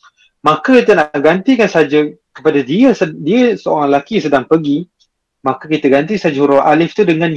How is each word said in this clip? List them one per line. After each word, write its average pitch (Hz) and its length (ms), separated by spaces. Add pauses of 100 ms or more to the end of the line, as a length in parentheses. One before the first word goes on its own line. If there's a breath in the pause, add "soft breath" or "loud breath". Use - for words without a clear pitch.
(420 soft breath)
maka 226 400
kita 196 160
nak 151 240
gantikan 190 480
saja 151 400 (240)
kepada 147 320
dia 202 320
se-, 165 160
dia 220 400
seorang 151 400
lelaki 143 240
sedang 143 320
pergi, 160 400 (560)
maka 131 240
kita 151 160
ganti 143 320
saja 160 240
huruf 139 240
alif 156 320
tu 214 80
dengan 170 320